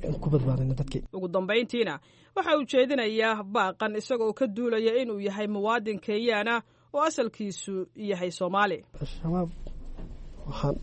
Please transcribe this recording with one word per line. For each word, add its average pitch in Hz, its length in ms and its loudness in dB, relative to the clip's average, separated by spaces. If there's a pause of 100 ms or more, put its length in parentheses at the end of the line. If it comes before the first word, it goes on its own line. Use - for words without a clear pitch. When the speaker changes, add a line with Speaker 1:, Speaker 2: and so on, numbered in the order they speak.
(200)
Speaker 1:
ku 143 100 0
badbaadinay 131 460 2
dadkii. - 260 -2 (100)
Speaker 2:
Ugu 185 160 -4
dambayntiina, 196 680 0 (420)
waxa 349 200 4
uu 285 80 2
jeedinayaa 220 800 4
baaqan 214 520 0
isagoo 220 360 0
ka 262 140 0
duulaya 226 500 2
inuu 233 240 0
yahay 202 260 -2
muwaadin 208 540 0
Kenyaana 226 600 2 (320)
oo 285 60 2
asalkiisu 208 840 -2 (100)
yahay 185 340 -2
Soomaali. 185 480 0 (260)
Speaker 1:
Shabaab, 170 440 -2 (960)
waxaan 143 360 -2